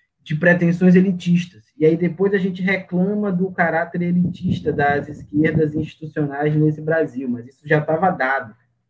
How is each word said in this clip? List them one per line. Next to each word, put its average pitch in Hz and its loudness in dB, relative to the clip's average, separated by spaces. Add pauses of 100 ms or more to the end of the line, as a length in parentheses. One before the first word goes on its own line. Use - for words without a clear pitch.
(220)
de 151 -6
pretensões 175 4
elitistas. 180 2 (120)
E 151 -2
aí 165 6
depois 180 -2
a 202 2
gente 185 -2
reclama 196 -2
do 185 -2
caráter 170 -2
elitista 175 -2
das 143 0
esquerdas 151 0
institucionais 151 -4
nesse 151 2
Brasil, 143 -2
mas 120 -6
isso - -20
já 156 2
tava 160 0
dado, 131 -4 (360)